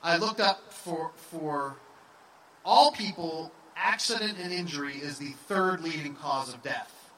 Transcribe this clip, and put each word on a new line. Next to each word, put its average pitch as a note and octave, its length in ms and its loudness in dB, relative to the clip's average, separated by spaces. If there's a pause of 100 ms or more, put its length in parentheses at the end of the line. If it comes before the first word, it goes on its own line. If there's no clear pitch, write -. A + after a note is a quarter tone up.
I E3+ 160 4
looked G#3+ 220 0
up G3 340 2
for, E3 420 -6
for D3 600 -6 (880)
all C#4 280 10
people, E3+ 600 -6 (240)
accident G#3 680 0
and F3+ 100 -6
injury D3 420 -4
is C#3+ 240 -8
the C#3+ 140 -8 (160)
third F#3 340 2
leading D3+ 340 -6
cause C3+ 380 -4
of B2 80 -16
death. A#2+ 300 -6 (260)